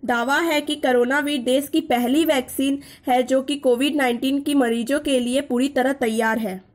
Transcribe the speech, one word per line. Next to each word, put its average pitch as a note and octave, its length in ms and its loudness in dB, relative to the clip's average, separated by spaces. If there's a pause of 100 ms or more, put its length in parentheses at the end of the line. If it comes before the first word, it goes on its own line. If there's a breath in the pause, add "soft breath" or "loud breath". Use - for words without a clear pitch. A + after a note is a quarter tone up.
दावा A#3+ 340 0
है D#4+ 220 0
कि D4 140 -4
कोरोनावीर C#4 640 0
देश B3+ 280 0
की D#4+ 120 0
पहली B3 440 0
वैक्सीन C#4 540 -2 (300 loud breath)
है B3+ 140 4
जो C4 180 2
कि C4+ 140 -6
कोविड C4 400 0
नाइनटीन C4+ 460 0
की C#4+ 120 -2
मरीजों A#3 460 2
के C#4+ 200 0
लिए B3 220 -2
पूरी C4 280 0
तरह C4+ 240 0
तैयार A3 440 -2
है। F#3+ 240 -6 (140)